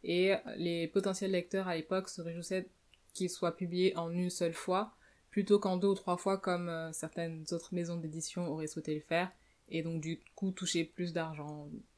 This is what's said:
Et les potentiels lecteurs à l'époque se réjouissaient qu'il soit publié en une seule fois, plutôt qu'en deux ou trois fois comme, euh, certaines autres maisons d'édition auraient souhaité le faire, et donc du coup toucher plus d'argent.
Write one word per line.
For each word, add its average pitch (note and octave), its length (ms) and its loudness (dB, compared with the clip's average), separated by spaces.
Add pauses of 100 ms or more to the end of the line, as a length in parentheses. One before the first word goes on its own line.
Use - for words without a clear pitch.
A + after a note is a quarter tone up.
Et F3+ 300 4 (240)
les E3+ 320 0
potentiels F#3+ 420 0
lecteurs F#3 380 0
à E3+ 80 0
l'époque F#3 320 -2
se - 140 -10
réjouissaient F3 480 -4 (420)
qu'il F3+ 160 0
soit F3 260 0
publié F3+ 440 2
en E3+ 120 -2
une F3+ 200 2
seule E3 240 0
fois, F#3+ 400 0 (340)
plutôt G3+ 300 6
qu'en F#3+ 180 2
deux F#3+ 120 4
ou G3 60 6
trois F3+ 220 0
fois F#3+ 220 2
comme, F3 320 0
euh, E3 220 -4
certaines D#3+ 580 -4
autres E3+ 240 -4
maisons E3+ 240 -2
d'édition D#3+ 500 -4
auraient D#3 180 -2
souhaité D#3 280 -4
le D3+ 80 -4
faire, F3 280 2 (380)
et E3 140 -2
donc E3 180 -2
du D#3+ 220 -4 (120)
coup F#3+ 180 0
toucher F3 320 0
plus F3 280 -4
d'argent. D3+ 560 -6 (300)